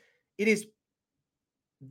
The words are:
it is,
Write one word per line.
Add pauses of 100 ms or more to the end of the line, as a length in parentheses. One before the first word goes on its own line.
(380)
it
is, (1200)